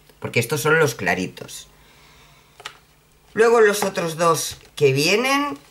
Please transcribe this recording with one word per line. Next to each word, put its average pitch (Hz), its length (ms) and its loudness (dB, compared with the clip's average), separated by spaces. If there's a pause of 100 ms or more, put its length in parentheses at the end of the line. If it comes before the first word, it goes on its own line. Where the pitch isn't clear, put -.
(200)
Porque - 220 -4
estos 147 180 -4
son 233 180 2
los 147 160 2
claritos. - 760 -8 (1600)
Luego 226 280 4
los 208 220 2
otros 170 340 -4
dos 165 400 0 (180)
que 143 160 4
vienen, 254 640 0 (140)